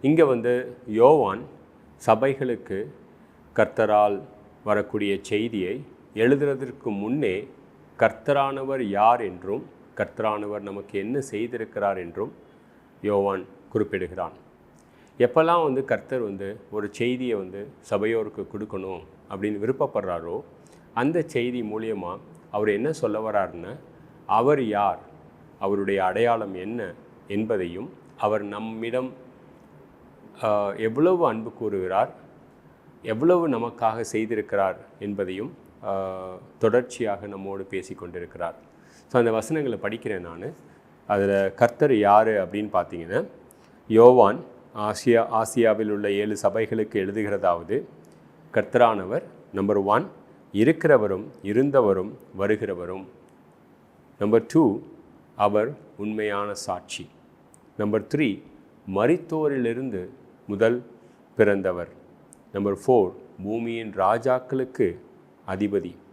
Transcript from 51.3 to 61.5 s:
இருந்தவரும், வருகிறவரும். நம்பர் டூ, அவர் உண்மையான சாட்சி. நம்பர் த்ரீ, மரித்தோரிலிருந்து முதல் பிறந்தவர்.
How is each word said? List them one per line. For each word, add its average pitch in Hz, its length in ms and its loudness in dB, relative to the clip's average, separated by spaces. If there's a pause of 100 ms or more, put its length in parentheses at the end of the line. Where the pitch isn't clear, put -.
இருந்தவரும், 107 680 2 (280)
வருகிறவரும். 95 680 -4 (1120)
நம்பர் 110 300 2
டூ, 123 320 4 (560)
அவர் 104 360 2 (240)
உண்மையான 104 580 -4
சாட்சி. - 540 -10 (680)
நம்பர் 104 380 -2
த்ரீ, 143 280 0 (520)
மரித்தோரிலிருந்து 131 1120 -2 (380)
முதல் 113 360 2 (540)
பிறந்தவர். 95 520 2 (640)